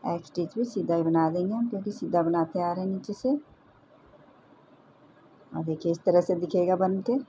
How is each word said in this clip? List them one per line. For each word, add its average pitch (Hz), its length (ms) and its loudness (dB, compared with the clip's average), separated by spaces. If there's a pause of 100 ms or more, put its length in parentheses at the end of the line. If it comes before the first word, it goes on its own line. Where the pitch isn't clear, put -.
एक 170 180 -4
stitch - 300 -6
भी 226 100 0
सीधा 170 300 -2
ही 170 80 2
बना 165 260 4
देंगे 180 240 -2
हम, 233 160 0
क्योंकि 202 240 -6
सीधा - 300 0
बनाते 165 380 0
आ 175 100 0
रहे 185 140 -4
हैं 190 60 -2
नीचे 190 220 -6
से। 262 220 0 (2250)
और 160 120 -6
देखिए, 160 280 -2
इस 165 120 -4
तरह 175 180 6
से 180 140 0
दिखेगा 175 420 2
बन 190 240 2
के, 240 160 0 (120)